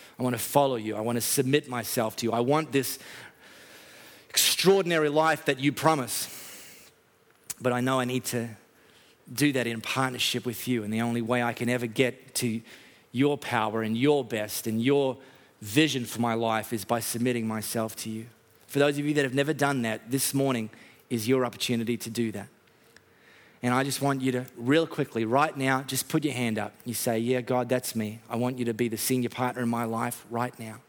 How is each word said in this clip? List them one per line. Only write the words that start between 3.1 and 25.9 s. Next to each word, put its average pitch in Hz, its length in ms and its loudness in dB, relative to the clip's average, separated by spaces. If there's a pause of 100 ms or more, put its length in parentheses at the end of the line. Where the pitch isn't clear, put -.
extraordinary 170 800 4
life 151 380 2
that 135 160 2
you 143 100 4
promise. 143 560 0 (1300)
But 123 100 2
I 123 80 0
know 131 220 2
I - 20 -2
need 123 220 -2
to 117 240 -4 (840)
do 139 220 2
that 123 140 0
in 117 120 -4
partnership 123 680 -2
with 120 220 -6
you. 120 160 0
And 104 80 -4
the 110 80 0
only 117 220 0
way 120 200 0
I 120 120 0
can 120 160 -2
ever 123 180 0
get 120 480 0
to 113 240 -2 (540)
your 139 240 2
power 110 460 -2
and 110 140 -2
your 139 280 4
best 107 420 -4
and 113 140 0
your 135 360 2 (440)
vision 127 440 2
for 110 160 -4
my 117 120 2
life 113 400 0
is 107 120 -4
by 120 140 0
submitting 117 480 -2
myself 110 500 -4
to - 120 -10
you. 110 160 -10 (420)
For - 120 0
those 143 180 4
of 147 80 -2
you 151 80 2
that 143 100 2
have 127 100 -2
never 143 200 2
done 139 300 0
that, 110 260 -4
this 131 240 0
morning 131 360 0 (400)
is 113 180 -2
your 131 180 4
opportunity 117 520 -2
to 117 120 -10
do 113 220 -2
that. 101 160 -10 (1160)
And 123 100 2
I 131 100 4
just 139 180 -2
want 139 200 2
you 131 100 2
to, 127 140 -2 (120)
real 143 300 2
quickly, 127 360 -2
right 135 320 2
now, 135 280 2
just 131 260 -4